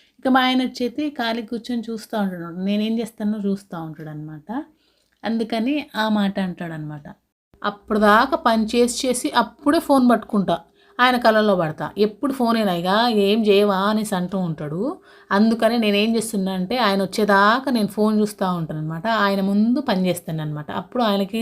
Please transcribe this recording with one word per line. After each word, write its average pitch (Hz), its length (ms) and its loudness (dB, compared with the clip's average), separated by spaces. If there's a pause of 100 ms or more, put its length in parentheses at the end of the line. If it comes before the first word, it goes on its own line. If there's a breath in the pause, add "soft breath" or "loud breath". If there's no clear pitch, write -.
(160 soft breath)
ఇక - 120 -4
మా 262 140 4
ఆయన 254 200 2
వచ్చి 254 220 -4
అయితే 240 260 -4
ఖాళీ 233 320 -6
కూర్చొని 226 480 -6
చూస్తూ 226 280 -10
ఉంటాడు, 180 320 -4 (160)
నేనేం 208 340 0
చేస్తానో 220 400 -4
చూస్తూ 196 420 -4
ఉంటాడు 156 280 -12
అనమాట. 151 400 -14 (760)
అందుకని 226 520 -2 (200)
ఆ 220 140 -2
మాట 202 300 0
అంటాడనమాట. 160 680 -8 (540)
అప్పటిదాకా 214 760 2
పని 226 280 2
చేసి 240 320 0
చేసి 254 380 -2
అప్పుడే 285 440 0
ఫోన్ 269 300 2
పట్టుకుంటా, 208 460 2 (440 soft breath)
ఆయన 247 180 4
కళ్ళల్లో 214 380 4
పడతా. 156 300 -2 (120)
"ఎప్పుడు 214 360 0
ఫోనేనా 226 400 0
ఇక, 175 180 -2 (260)
ఏం 202 260 4
చేయవా?" 202 340 4
అనేసి 208 380 0
అంటూ 180 220 -2
ఉంటాడు. 160 440 -4 (500 loud breath)
అందుకని 226 480 4
నేనేం 208 320 2
చేస్తున్నా 208 420 -2
అంటే, 185 240 -4
ఆయన 202 240 2
వచ్చేదాకా 208 720 2
నేను 214 160 0
ఫోన్ 214 320 2
చూస్తూ 208 340 -2
ఉంటాను 156 260 -6
అనమాట. 160 280 -6 (100)
ఆయన 196 240 2
ముందు 214 400 2
పని 196 240 0
చేస్తాను 170 360 -4
అనమాట. 151 300 -8
అప్పుడు 202 320 -4
ఆయనకి 202 380 0